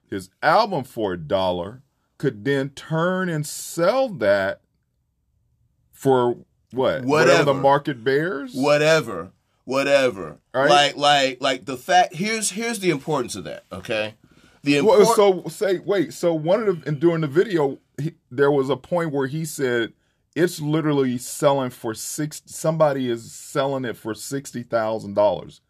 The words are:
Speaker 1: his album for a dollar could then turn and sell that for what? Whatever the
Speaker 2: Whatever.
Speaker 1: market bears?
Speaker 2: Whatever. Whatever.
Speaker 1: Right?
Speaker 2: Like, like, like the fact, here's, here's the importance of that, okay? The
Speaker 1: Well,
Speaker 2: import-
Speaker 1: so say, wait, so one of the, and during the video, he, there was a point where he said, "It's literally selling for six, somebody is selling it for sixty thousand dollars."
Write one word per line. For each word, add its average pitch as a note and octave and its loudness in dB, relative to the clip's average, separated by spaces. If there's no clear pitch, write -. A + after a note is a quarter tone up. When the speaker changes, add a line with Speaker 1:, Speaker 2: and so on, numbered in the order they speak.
Speaker 1:
his G2 -10
album F3 2
for G#2 -6
a F2+ -6
dollar F#2 -2
could A2 -4
then C#3 -2
turn F3+ -4
and D3+ -4
sell A#3 -2
that G2+ 0
for B2 2
what? A#2 -2
Whatever - -
the - -8
Speaker 2:
Whatever. D#3 4
Speaker 1:
market C#3 2
bears? D3 -2
Speaker 2:
Whatever. C#3+ 2
Whatever. B2+ 0
Speaker 1:
Right? C3+ 4
Speaker 2:
Like, C#3+ 4
like, C#3 2
like C3+ -2
the C3+ -6
fact, F3+ 2
here's, G#3 -4
here's A3+ -6
the F#3 0
importance C3+ -4
of E2+ -10
that, C2+ -14
okay? G#2+ -6
The C#3+ 2
Speaker 1:
Well, G#3 6
Speaker 2:
import- A3+ 6
Speaker 1:
so G3 4
say, F#3 -2
wait, D#3+ -2
so E3+ 0
one F#3 0
of F3+ -2
the, D3+ -8
and D3 -4
during E3 2
the D#3 0
video, D#3 0
he, D3+ -6
there C#3+ 4
was C3+ 2
a C3 0
point E3 -4
where C#3 -2
he D#3 -6
said, B2 -2
"It's F3 0
literally D3 0
selling C#3 -2
for A2+ -8
six, - -8
somebody D3+ 0
is A#2 -6
selling C3+ -4
it G#2+ -8
for A2 -8
sixty C#3 -10
thousand A2 -4
dollars." F#2+ 0